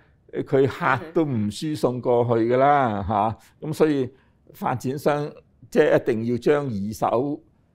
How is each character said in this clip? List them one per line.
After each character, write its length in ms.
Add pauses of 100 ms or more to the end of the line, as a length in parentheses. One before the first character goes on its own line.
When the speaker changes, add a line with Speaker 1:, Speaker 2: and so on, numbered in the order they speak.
(340)
Speaker 1:
佢 340
客 360 (100)
都 120
唔 240
輸 260
送 260
過 240
去 60 (220)
㗎 40
啦， 440
Speaker 2:
嗯。 60
Speaker 1:
嚇。 300 (300)
噉 60
所 160
以 200 (440)
發 220
展 220
商 320 (400)
即 100
係 220
一 40
定 220
要 100
將 280
二 280
手， 480 (340)